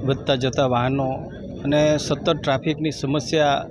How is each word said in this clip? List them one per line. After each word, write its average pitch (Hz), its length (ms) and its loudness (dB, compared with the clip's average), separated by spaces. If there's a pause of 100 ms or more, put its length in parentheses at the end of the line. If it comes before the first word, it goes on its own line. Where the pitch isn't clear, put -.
વધતા 135 380 0
જતા 131 320 0
વાહનો 131 340 0 (560)
અને 147 180 4 (160)
સતત 143 340 -2
ટ્રાફિકની 151 680 0
સમસ્યા 143 720 0